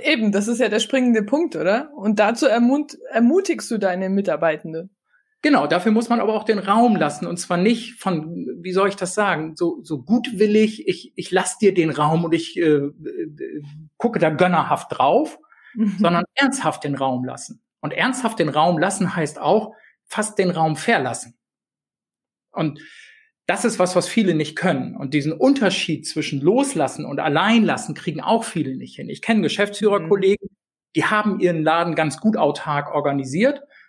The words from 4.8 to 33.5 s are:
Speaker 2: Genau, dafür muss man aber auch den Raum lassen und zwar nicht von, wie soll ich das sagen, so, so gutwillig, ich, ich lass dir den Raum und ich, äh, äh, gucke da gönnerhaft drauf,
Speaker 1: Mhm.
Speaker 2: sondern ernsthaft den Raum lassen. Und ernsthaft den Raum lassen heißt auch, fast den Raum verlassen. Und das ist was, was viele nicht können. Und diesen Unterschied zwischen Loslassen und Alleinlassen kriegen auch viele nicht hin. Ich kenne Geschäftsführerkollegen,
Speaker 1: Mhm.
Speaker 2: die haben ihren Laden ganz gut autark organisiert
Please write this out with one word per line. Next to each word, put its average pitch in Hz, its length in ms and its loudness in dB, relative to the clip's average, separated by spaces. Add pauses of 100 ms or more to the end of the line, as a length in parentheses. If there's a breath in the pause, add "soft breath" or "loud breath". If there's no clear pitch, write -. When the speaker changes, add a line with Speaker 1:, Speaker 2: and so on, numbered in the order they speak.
Speaker 2:
Genau, 277 220 4
dafür 180 260 2
muss 220 160 2
man 233 120 0
aber 214 160 0
auch 208 80 -2
den 208 160 0
Raum 214 360 4
lassen 156 300 -2
und 175 120 -6
zwar 175 200 -2
nicht 214 380 0
von, 170 520 -6 (140)
wie 180 120 -8
soll 196 160 2
ich 196 60 -8
das 180 200 -6
sagen, 160 400 -2
so, 175 260 -2
so 139 220 -8
gutwillig, 214 840 2
ich, - 280 -6
ich - 160 -8
lass 185 260 0
dir 190 160 4
den 165 160 2
Raum 151 360 2
und 160 80 0
ich, 165 240 -4
äh, 175 80 0
äh, 147 260 2 (1040)
gucke 226 220 0
da 165 100 4
gönnerhaft 156 680 0
drauf, 180 440 2 (340 soft breath)
Speaker 1:
Mhm. 208 240 0
Speaker 2:
sondern 175 280 2 (100)
ernsthaft 269 480 0
den 143 100 -2
Raum 131 300 -2
lassen. - 400 -12 (160)
Und 151 140 -8
ernsthaft 240 440 -2
den 156 120 2
Raum 156 280 2
lassen 180 380 0
heißt 151 240 -4
auch, 208 340 0 (320 loud breath)
fast - 320 -6
den 180 140 2
Raum 160 240 0
verlassen. 127 640 -2 (1120)
Und 156 280 -4 (680 loud breath)
das 190 180 0
ist - 140 0
was, 180 160 4
was 175 120 2
viele 190 280 2
nicht 151 200 -2
können. 143 400 -2
Und 135 180 -8
diesen 151 200 0
Unterschied 214 720 0
zwischen 147 340 -6
Loslassen 160 640 0
und 139 140 -8
Alleinlassen 160 760 2
kriegen - 260 -8
auch 226 220 0
viele 131 320 -4
nicht 131 200 -14
hin. - 140 -14
Ich 143 120 -12
kenne 220 200 2
Geschäftsführerkollegen, 202 1080 0
Speaker 1:
Mhm. - 60 -20 (400)
Speaker 2:
die 156 100 0
haben 208 340 0
ihren 170 240 0
Laden 165 320 2
ganz 156 240 -2
gut 214 180 0
autark 147 560 -2
organisiert 143 680 0 (280 soft breath)